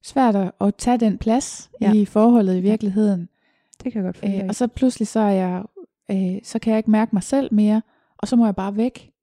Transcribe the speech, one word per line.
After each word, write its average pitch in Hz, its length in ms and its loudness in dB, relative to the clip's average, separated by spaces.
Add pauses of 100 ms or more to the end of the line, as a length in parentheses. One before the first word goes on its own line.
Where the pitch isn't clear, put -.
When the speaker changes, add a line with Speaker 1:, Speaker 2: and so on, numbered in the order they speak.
Speaker 1:
svært 240 320 0
at, 190 240 -2
at 202 140 0
tage 247 240 0
den 214 200 0
plads - 520 -4 (100)
Speaker 2:
Ja. 214 120 2
Speaker 1:
i 208 120 4
forholdet 214 500 4
i - 20 0
Speaker 2:
Ja. 180 140 -2
Speaker 1:
virkeligheden. 202 580 0 (560)
Speaker 2:
Det 247 80 -6
kan 208 100 -6
jeg - 60 -4
godt 175 80 -10
følge 196 180 -6
Speaker 1:
Øh, 196 40 -4
Speaker 2:
dig 190 80 -6
i. - 20 -6
Speaker 1:
og 185 60 -4
så 247 120 -2
pludselig 240 420 -2
så 220 120 -2
er 208 100 2
jeg, 185 320 -2 (480)
øh, 190 320 -2
så - 160 -8
kan 226 120 -2
jeg 220 80 2
ikke 220 120 0
mærke 214 240 4
mig 190 80 -2
selv 269 320 -2
mere, 214 280 2 (360)
og 208 100 -8
så 247 80 0
må 233 80 6
jeg 202 120 0
bare 196 200 -6
væk. 233 340 -6 (120)